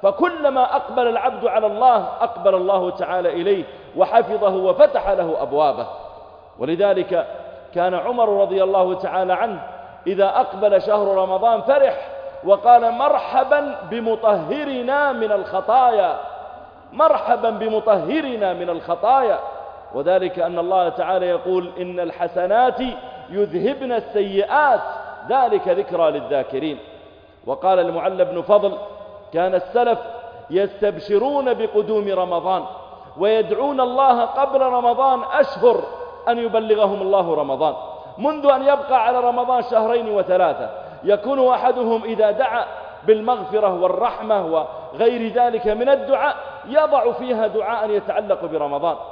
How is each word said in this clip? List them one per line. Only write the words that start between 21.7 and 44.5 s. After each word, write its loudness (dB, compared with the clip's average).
"إن -8
الحسنات 0
يذهبن -2
السيئات، 0
ذلك 2
ذكرى 0
للذاكرين". -4
وقال 2
المعلى 0
بن -6
فضل: 2
"كان 0
السلف 0
يستبشرون 0
بقدوم -2
رمضان -2
ويدعون 0
الله 4
قبل 0
رمضان 2
أشهر 2
أن 0
يبلغهم 0
الله 0
رمضان، -2
منذ -2
أن 4
يبقى 2
على 2
رمضان 0
شهرين 0
وثلاثة، 0
يكون 2
أحدهم 2
إذا 0
دعا 0
بالمغفرة 2
والرحمة 0
وغير -2